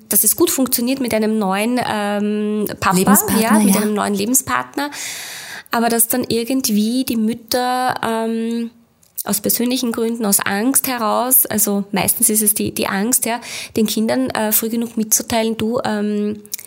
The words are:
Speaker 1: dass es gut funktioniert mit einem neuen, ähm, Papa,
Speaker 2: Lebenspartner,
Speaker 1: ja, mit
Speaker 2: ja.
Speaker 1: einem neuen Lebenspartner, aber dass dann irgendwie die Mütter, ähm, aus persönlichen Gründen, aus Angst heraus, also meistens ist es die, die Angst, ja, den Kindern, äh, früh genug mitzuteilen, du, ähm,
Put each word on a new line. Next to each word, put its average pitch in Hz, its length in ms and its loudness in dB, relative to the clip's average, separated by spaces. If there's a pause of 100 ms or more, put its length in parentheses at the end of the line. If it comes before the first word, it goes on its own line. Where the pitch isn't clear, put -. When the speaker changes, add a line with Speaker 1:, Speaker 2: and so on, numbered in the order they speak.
Speaker 1:
dass - 160 0
es 208 100 2
gut 339 140 4
funktioniert 247 500 0
mit 240 140 -2
einem 220 260 2
neuen, 208 400 0
ähm, 208 880 -2 (140)
Papa, 190 160 2
Speaker 2:
Lebenspartner, 196 460 4
Speaker 1:
ja, 220 160 2
mit 202 160 6
Speaker 2:
ja. 208 80 4
Speaker 1:
einem 214 100 0
neuen 202 220 0
Lebenspartner, 254 760 -2 (800)
aber 233 200 2
dass 233 180 2
dann 254 180 0
irgendwie 233 800 0
die 247 140 -2
Mütter, 247 840 0
ähm, 226 680 -2 (540)
aus - 180 -2
persönlichen 240 500 0
Gründen, 233 320 -2
aus 202 160 2
Angst 220 480 0
heraus, 233 560 0
also 208 480 0
meistens 196 380 2
ist 214 100 0
es 208 140 2
die, 208 180 -2
die 214 140 -2
Angst, 202 400 0
ja, 240 160 -4 (340)
den 226 100 4
Kindern, 240 440 0
äh, 214 200 0
früh 220 200 0
genug 226 260 -4
mitzuteilen, 220 640 0
du, 226 260 0
ähm, 208 600 -2 (220)